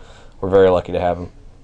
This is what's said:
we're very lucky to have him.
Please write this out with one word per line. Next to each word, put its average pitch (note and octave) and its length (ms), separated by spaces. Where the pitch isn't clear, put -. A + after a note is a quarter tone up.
we're G2 100
very F#2+ 200
lucky F2 240
to F2 60
have F2 180
him. F2 140